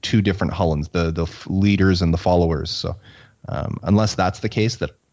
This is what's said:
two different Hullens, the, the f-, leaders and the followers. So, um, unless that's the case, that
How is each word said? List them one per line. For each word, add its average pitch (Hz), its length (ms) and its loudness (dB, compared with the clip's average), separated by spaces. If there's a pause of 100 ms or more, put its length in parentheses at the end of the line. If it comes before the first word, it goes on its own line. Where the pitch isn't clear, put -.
two 110 200 2
different 95 320 0
Hullens, 80 360 0
the, 82 220 0
the 82 120 -2
f-, - 240 -12
leaders 95 540 4
and 82 120 2
the 85 40 0
followers. 82 520 2
So, - 260 -8 (520)
um, - 340 -6
unless 104 340 2
that's 92 240 -2
the 110 80 -4
case, 113 280 -2
that - 140 -6 (220)